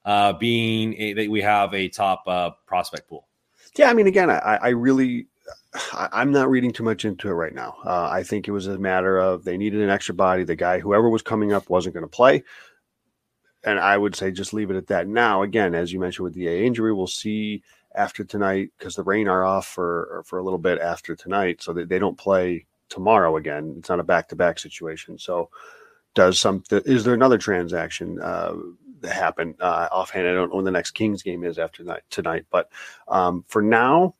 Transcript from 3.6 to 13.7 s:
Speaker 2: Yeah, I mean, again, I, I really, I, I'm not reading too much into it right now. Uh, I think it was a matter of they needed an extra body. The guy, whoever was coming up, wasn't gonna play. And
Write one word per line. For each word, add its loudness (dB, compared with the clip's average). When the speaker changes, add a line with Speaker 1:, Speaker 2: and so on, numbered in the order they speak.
Speaker 2:
Yeah, 8
I 4
mean, 6
again, 4
I, 2
I 0
really, 2
I, -4
I'm 2
not 4
reading 2
too -8
much -2
into -4
it -2
right -4
now. -12
Uh, -2
I -2
think -4
it -6
was -4
a -6
matter 2
of 2
they -4
needed 0
an 2
extra -2
body. 2
The -2
guy, 0
whoever 4
was 0
coming -2
up, -2
wasn't 0
gonna -10
play. 4
And 2